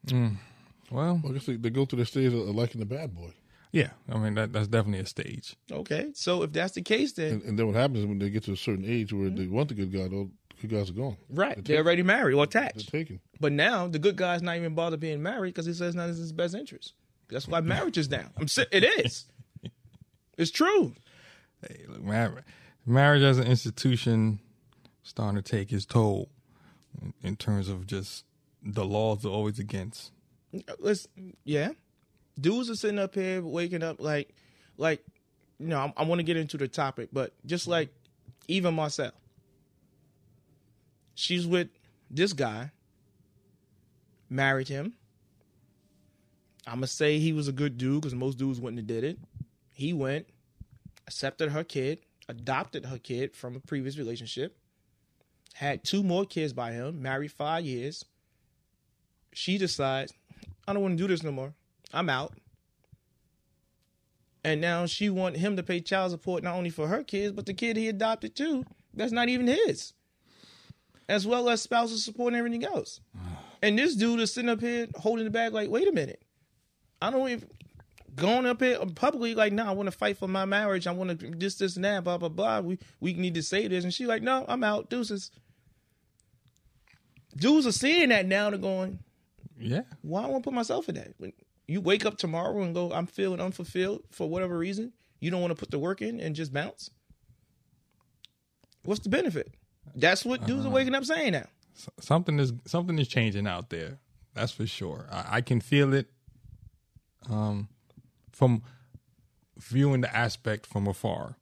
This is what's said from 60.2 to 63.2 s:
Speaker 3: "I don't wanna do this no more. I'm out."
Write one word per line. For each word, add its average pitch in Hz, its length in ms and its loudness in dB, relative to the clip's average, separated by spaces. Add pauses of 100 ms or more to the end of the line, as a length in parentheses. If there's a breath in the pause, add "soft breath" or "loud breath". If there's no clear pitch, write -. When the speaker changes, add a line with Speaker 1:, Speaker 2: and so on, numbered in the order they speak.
Speaker 3:
"I 202 60 0
don't 202 80 2
wanna 185 140 2
do 180 100 0
this 175 160 0
no 156 100 -6
more. 135 220 -8 (400)
I'm 170 160 0
out." 131 240 -2 (2000)